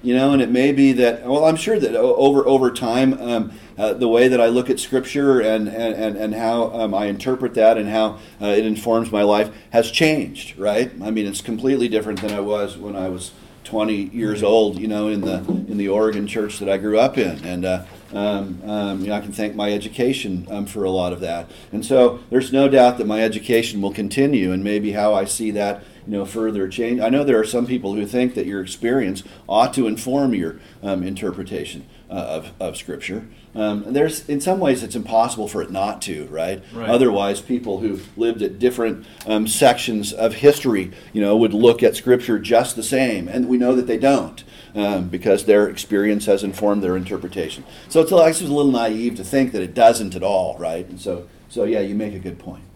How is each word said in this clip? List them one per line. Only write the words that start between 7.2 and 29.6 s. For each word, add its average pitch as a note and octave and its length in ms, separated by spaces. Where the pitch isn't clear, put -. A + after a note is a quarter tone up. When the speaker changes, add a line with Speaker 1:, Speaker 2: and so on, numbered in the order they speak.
Speaker 1:
that A2+ 220
and G#2 140
how, G#2+ 280
uh, G#2 60
it G#2 180
informs A2 480
my G#2 120
life G#2+ 260
has A#2 200
changed, - 680
right? G#2+ 340
I G#2+ 80
mean, A2 160
it's G2 160
completely B2 460
different G#2 340
than G#2 80
I G2+ 100
was G2+ 380
when G2 180
I F#2 140
was F2+ 220
twenty G#2+ 480
years G#2+ 300
old, G#2 360
you G#2+ 100
know, G#2+ 200
in G#2 120
the, F#2+ 160
in G#2 100
the G2+ 100
Oregon G#2 380
church G#2 320
that G2 100
I G2 80
grew G#2+ 220
up C3+ 180
in. F2+ 280
And, F2+ 200
uh, F#2 200
um, G2 560
um, G2+ 320
you F#2+ 60
know, G#2 80
I G#2 60
can G#2 120
thank G#2+ 220
my G#2 180
education, G#2 800
um, G#2 160
for G2+ 180
a F#2+ 60
lot F2+ 220
of F2+ 80
that. E2+ 300
And G#2+ 160
so B2 420
there's C3 240
no C3+ 160
doubt B2 300
that G#2+ 80
my G#2+ 160
education A2 580
will G2 120
continue, A2 600
and F#2+ 100
maybe G#2 300
how G#2 220
I G2 100
see A2 280
that, G2+ 320
you G#2+ 60
know, G2 140
further G#2 420
change. A#2+ 320
I A2 80
know C#3 160
there B2+ 140
are G#2+ 80
some A#2+ 200
people A2 280
who G#2 100
think B2 300
that F2+ 120
your G2 140
experience G2+ 600
ought A#2 260